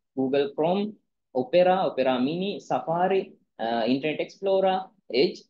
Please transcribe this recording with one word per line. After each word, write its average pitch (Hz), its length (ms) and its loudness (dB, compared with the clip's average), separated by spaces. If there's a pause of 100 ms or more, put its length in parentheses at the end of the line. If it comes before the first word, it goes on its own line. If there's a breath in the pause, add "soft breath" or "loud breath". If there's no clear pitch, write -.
(180)
Google 135 380 0
Chrome, 180 280 0 (520)
Opera, 175 500 4
Opera 131 340 0
Mini, 175 400 -2
Safari, 175 640 -2 (340)
අ, 110 100 -6 (280)
Internet 151 320 -2
Explorer, 190 520 0 (440)
Edge, - 180 0 (100)